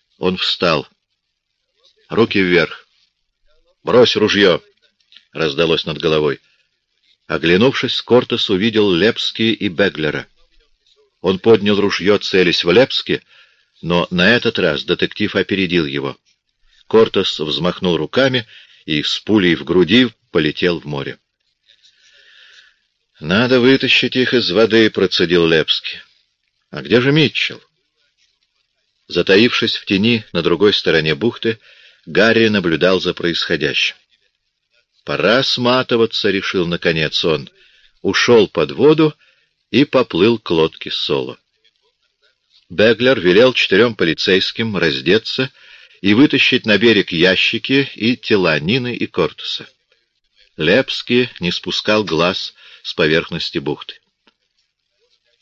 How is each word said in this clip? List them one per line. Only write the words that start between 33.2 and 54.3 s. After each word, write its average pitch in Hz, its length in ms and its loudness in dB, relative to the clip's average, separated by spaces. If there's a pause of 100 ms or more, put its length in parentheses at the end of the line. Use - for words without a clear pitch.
"Пора 90 380 0
сматываться", 123 840 0
решил 95 360 -2
наконец 82 580 -2
он, 76 240 -2 (540)
ушёл 98 460 2
под 78 240 -4
воду 151 420 2 (560)
и 131 140 2
поплыл 113 560 2
к - 100 -8
лодке 80 400 -2
Соло. 65 480 -6 (1300)
Беглер 113 520 2
велел 98 340 4
четырём 113 400 2
полицейским 104 800 -2
раздеться 85 760 -2 (480)
и 101 120 2
вытащить 135 540 2
на 104 100 2
берег 101 360 2
ящики 101 800 0
и 120 220 -2
тела 90 420 0
Нины 120 380 -4
и - 100 -6
Кортеса. - 640 -6 (880)
Лепский 120 800 0
не 87 140 -4
спускал - 500 -2
глаз 85 500 -2 (300)
с - 100 -12
поверхности 80 640 -2
бухты. - 420 -10 (1400)